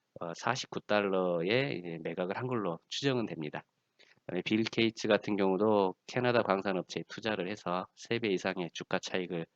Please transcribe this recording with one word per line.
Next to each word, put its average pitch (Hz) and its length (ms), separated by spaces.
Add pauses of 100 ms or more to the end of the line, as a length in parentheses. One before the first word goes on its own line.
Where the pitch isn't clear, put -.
(200)
어, 85 140
사십구 - 460
달러에 98 920
이제 87 280
매각을 90 340
한 120 100
걸로 101 320 (100)
추정은 127 380
됩니다. 78 360 (640)
그다음에 90 160
빌 113 220
게이츠 113 440
같은 104 280
경우도 98 580 (120)
캐나다 123 360
광산업체에 95 680
투자를 104 400
해서 92 460
세 - 240
배 113 120
이상의 92 440
주가 - 240
차익을 87 580